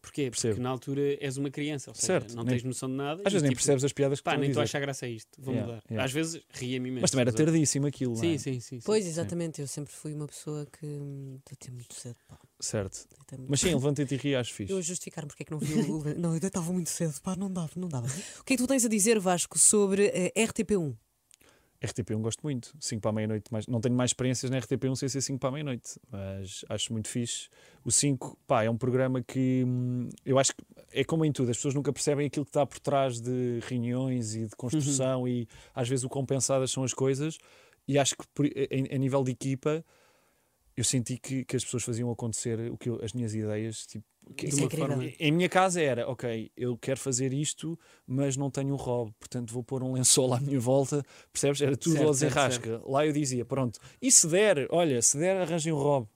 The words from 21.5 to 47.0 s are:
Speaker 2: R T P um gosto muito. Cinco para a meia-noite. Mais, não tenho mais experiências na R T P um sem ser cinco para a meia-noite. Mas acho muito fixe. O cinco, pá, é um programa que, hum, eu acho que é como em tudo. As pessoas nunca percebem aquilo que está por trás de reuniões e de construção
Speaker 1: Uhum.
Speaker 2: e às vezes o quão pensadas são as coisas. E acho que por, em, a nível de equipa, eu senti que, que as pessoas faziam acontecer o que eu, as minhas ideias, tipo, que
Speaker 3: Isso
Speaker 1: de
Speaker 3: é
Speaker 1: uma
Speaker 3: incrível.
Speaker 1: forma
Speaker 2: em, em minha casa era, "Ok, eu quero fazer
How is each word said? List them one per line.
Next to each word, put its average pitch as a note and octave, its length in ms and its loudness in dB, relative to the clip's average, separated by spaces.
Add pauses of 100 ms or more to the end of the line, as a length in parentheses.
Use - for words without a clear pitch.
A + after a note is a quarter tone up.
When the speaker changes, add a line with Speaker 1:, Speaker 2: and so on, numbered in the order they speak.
Speaker 2:
R A2+ 140 -6
T A#2+ 100 -4
P G#2+ 120 -4
um A2 80 0
gosto A2 200 -4
muito. C3+ 380 -4
Cinco A2 220 -6
para A2 80 2
a - 20 0
meia-noite. G#2+ 400 -2
Mais, G#2+ 140 -4
não A#2 160 0
tenho B2 120 2
mais B2 140 2
experiências B2+ 420 0
na C3 60 0
R B2 100 -4
T C3 120 0
P C3+ 100 0
um C3 80 0
sem C3+ 140 -2
ser C#3 100 -4
cinco C3+ 180 -4
para C3 120 -2
a - 20 -6
meia-noite. C#3 480 -8 (100)
Mas G2 600 -8
acho G#2+ 200 -4
muito A2+ 160 -2
fixe. - 440 -6 (340)
O A#2+ 80 -2
cinco, - 440 2 (100)
pá, A#2 180 4
é A2+ 60 4
um A#2 80 0
programa B2+ 440 2
que, C3 420 2
hum, B2 440 0 (160)
eu C3 140 4
acho C3+ 180 4
que - 80 -20 (260)
é C3 140 0
como D#3+ 220 2
em D3+ 40 4
tudo. B2 200 0
As A#2+ 80 0
pessoas C#3 160 -2
nunca C#3 180 0
percebem D3 360 0
aquilo C#3+ 180 -4
que - 40 -20
está D3 140 2
por - 140 -10
trás C3+ 420 0
de B2 480 -2
reuniões B2 640 -2
e A2+ 120 -4
de G#2 100 -12
construção C3 640 0
Speaker 1:
Uhum. B2 80 -2
Speaker 2:
e B2 180 -2 (280)
às C3 120 -2
vezes B2+ 160 0
o C3 60 -4
quão C#3 160 -4
pensadas C3 460 0
são C3+ 120 -2
as B2 120 -2
coisas. C3+ 420 0 (500)
E C#3 120 2
acho - 180 2
que - 80 -14 (100)
por, C#3+ 120 2
em, C3+ 440 0
a C#3 80 -2
nível C3+ 240 2
de B2+ 100 0
equipa, C#3 520 -2 (920)
eu B2 100 -4
senti B2+ 340 0
que, C3 260 -6
que - 120 -4
as A#2+ 80 -2
pessoas A#2+ 200 -4
faziam A#2+ 260 -2
acontecer A#2 600 -4
o A#2+ 80 -8
que - 100 -4
eu, A2+ 160 -2
as G#2+ 80 -6
minhas A2+ 220 -4
ideias, A2 520 -4
tipo, G#2+ 180 -14 (320)
que - 100 -6
Speaker 3:
Isso C#3 100 0
Speaker 1:
de C#3+ 60 4
Speaker 3:
é - 20 4
Speaker 1:
uma - 20 0
Speaker 3:
incrível. D3+ 220 -2
Speaker 1:
forma C3 180 0
Speaker 2:
em, - 140 -10
em D3+ 120 4
minha F3 160 4
casa F#3 320 2
era, B2 300 0
"Ok, A#2 460 -6
eu B2 200 -2
quero C3 220 -2
fazer C3+ 340 0